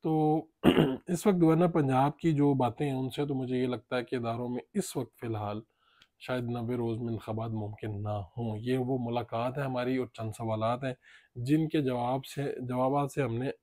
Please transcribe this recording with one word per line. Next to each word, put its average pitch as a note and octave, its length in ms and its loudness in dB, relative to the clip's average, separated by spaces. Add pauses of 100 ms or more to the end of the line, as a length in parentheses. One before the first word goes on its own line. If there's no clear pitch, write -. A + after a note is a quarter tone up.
तो D#3 460 2 (140)
<clears throat> C3+ 460 6
इस F3 160 0
वक्त F#3+ 120 4
गवर्नर D#3+ 300 6
पंजाब C#3 520 4
की E3 120 2
जो C#3+ 220 4
बातें B2+ 320 0
हैं, C#3 80 -2
उनसे C3 320 -4
तो C#3+ 80 -4
मुझे B2+ 260 -2
ये B2+ 60 2
लगता B2 300 -4
है B2 80 -2
कि C3 120 -4
इदारों A#2 320 -4
में B2 140 -6 (120)
इस G3 220 -4
वक्त C3 240 -6
फ़िलहाल G#2+ 420 -4 (580)
शायद B2 300 -4
नब्बे A#2+ 260 -4
रोज़ A#2 240 -2
में A#2 120 -4
इंतखाबात A2 400 -6
मुमकिन G#2+ 500 -6
ना G#2 100 -4 (260)
हों। A2 200 -4
ये B2 200 -2
वो B2+ 200 -2
मुलाकात A#2+ 600 -4
है C#3+ 60 -2
हमारी B2+ 340 -2
और A#2+ 180 -2
चंद A2 180 -6
सवालात A2+ 500 -2
हैं C3 120 -4 (420)
जिनके D3+ 440 2
जवाब B2+ 420 0
से, C#3 200 -6 (180)
जवाबात C3 480 0
से D3 120 -2
हमने A#2+ 260 -2 (140)